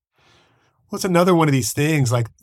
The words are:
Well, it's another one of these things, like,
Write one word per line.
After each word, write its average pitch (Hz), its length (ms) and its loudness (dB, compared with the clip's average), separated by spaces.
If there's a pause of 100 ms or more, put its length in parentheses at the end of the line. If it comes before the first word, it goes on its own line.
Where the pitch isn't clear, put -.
(920)
Well, 208 60 -10
it's - 80 -8
another 180 300 2
one 160 140 2
of 139 40 2
these 127 200 -2
things, 143 380 -2
like, 120 180 -2 (140)